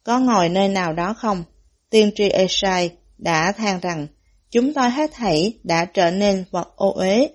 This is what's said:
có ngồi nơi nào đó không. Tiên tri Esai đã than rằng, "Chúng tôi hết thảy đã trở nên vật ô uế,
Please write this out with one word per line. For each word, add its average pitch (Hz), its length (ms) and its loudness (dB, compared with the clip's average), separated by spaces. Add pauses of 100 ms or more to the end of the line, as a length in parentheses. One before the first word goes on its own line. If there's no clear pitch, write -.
có 233 140 0
ngồi 220 300 2
nơi 190 200 2
nào 185 240 -2
đó 175 260 -4
không. 196 260 -4 (460)
Tiên 214 240 4
tri 208 140 2
Esai 185 640 0 (280)
đã 170 340 0
than 202 280 -4
rằng, 170 260 -6 (440)
"Chúng 254 240 0
tôi 254 160 2
hết 302 220 -2
thảy 190 400 -2 (100)
đã 170 220 0
trở 175 260 0
nên 190 400 0
vật 175 260 -6
ô 196 160 0
uế, 208 420 0